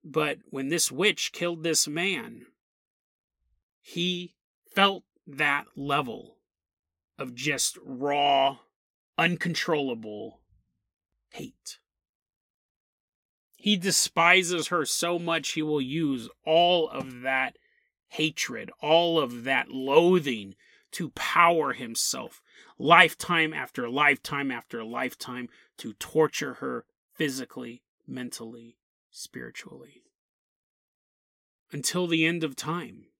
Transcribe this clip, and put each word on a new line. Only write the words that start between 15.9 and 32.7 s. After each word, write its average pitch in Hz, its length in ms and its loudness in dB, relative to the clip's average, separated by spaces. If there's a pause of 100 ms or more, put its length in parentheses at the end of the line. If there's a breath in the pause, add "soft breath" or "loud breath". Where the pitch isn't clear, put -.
all 170 460 4
of 131 320 -10
that 131 340 -2 (520)
hatred, 139 640 -4 (120)
all 165 360 4
of 120 260 -2
that 131 260 -2
loathing 135 840 4 (340 soft breath)
to 165 200 -8
power 170 600 2
himself, - 680 -6 (360 soft breath)
lifetime 160 760 4
after 127 340 -6
lifetime 139 640 0
after 117 340 -8
lifetime, 123 640 -8 (300 soft breath)
to 110 160 -12
torture 147 600 -2
her 127 300 -8 (300)
physically, 127 680 -8 (240)
mentally, 117 680 -14 (340)
spiritually. - 920 -18 (1700)
Until 175 340 -4
the 165 200 0
end 170 180 -2
of 139 120 -6
time. 147 500 -10 (140)